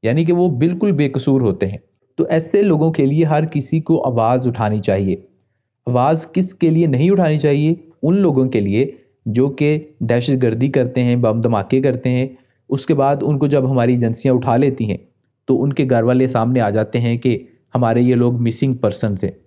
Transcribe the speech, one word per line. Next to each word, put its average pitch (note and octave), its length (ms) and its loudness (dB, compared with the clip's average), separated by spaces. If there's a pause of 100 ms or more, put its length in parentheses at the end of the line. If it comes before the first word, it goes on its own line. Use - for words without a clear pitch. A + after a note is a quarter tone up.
यानी C#3 240 0
कि F3 60 2
वो F3+ 180 2
बिल्कुल F3 440 0
बेकसूर C3+ 480 0
होते G2 240 0
हैं। G2+ 160 -8 (360)
तो - 100 0
ऐसे D#3+ 340 0
लोगों D#3+ 300 2
के D#3 140 0
लिए D3+ 180 2
हर D3+ 220 0
किसी D#3 340 -4
को D#3+ 200 0
आवाज़ B2+ 480 0
उठानी G#2+ 320 -2
चाहिए। F#2+ 460 -2 (600)
आवाज़ C3+ 480 0
किस F#3 180 -2
के - 180 0
लिए E3 160 2
नहीं C#3+ 240 0
उठानी F3 280 2
चाहिए? D3+ 380 0 (260)
उन E3 140 2
लोगों D3 320 2
के A#2 120 -2
लिए G#2 360 -2 (300)
जो A#2+ 260 0
कि D3+ 500 -4
दहशतगर्दी A#2+ 680 0
करते B2+ 320 -2
हैं, B2 200 0
बम A2+ 220 0
धमाके A#2 380 0
करते C3 280 -2
हैं, B2+ 300 -2 (320)
उसके C#3 240 -2
बाद C#3 280 0
उनको C#3+ 260 0
जब C#3 180 0
हमारी B2 280 2
एजेंसियाँ A#2+ 400 0
उठा B2+ 220 0
लेती C3+ 280 0
हैं G2 140 -4 (500)
तो C3 80 2
उनके C#3 280 -2
घर B2 200 2
वाले B2+ 240 2
सामने B2 320 0
आ G#2+ 100 0
जाते A2 280 -2
हैं A#2 200 0
कि A#2 200 0 (360)
हमारे A#2+ 280 2
ये B2 120 4
लोग A#2+ 260 2
मिसिंग A#2+ 360 -2
पर्सन्स G#2 480 -2
हैं F#2+ 80 -4 (140)